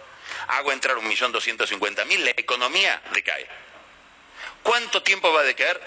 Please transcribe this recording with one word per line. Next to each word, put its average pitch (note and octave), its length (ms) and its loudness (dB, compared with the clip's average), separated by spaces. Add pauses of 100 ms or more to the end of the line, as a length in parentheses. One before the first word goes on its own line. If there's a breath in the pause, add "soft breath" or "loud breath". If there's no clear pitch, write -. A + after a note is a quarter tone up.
(460 loud breath)
hago C#3 240 0
entrar C3+ 260 0
un A2 120 -4
millón A#2 240 0
doscientos A2+ 380 -2
cincuenta G#2 340 -2
mil, E3+ 200 0
la B2+ 60 2
economía B2 800 0
decae. E2+ 380 -2 (1120 loud breath)
¿Cuánto A3 400 2
tiempo F#3+ 300 4
va D#3 80 6
a C#3+ 40 4
decaer? C#3 420 2